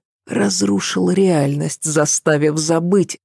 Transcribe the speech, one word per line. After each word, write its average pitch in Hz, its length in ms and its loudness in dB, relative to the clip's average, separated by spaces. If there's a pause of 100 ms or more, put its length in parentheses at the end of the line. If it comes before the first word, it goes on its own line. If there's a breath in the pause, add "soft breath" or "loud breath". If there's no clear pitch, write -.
(260)
разрушил 196 840 -2
реальность, 156 760 0
заставив 151 760 0
забыть 165 680 0